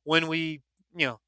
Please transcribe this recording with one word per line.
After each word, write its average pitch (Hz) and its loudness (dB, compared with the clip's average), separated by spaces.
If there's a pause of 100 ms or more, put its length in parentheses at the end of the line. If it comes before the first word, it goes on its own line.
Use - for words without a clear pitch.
when 160 2
we, 160 -4 (340)
you 160 0
know, 117 -6